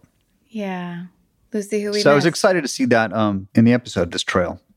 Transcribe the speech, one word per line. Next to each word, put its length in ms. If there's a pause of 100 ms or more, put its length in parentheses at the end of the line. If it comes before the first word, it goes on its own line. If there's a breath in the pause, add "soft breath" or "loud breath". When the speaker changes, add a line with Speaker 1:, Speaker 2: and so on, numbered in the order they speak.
(480)
Speaker 1:
Yeah. 560 (480)
Lucy, 320
who 80
we 80
Speaker 2:
So 120
I 40
was 80
Speaker 1:
miss. 80
Speaker 2:
excited 300
to 80
see 160
that, 260
um, 440
in 100
the 80
episode, 400
this 100
trail. 380 (160)